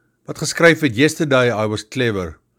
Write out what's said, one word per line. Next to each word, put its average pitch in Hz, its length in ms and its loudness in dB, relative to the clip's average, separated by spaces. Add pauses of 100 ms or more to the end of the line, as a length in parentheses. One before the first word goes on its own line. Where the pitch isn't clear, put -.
(260)
wat - 160 -10
geskryf 160 400 2
het, 123 140 0
"Yesterday 139 580 2
I 107 160 -2
was 107 160 -6
clever, 101 540 -4 (180)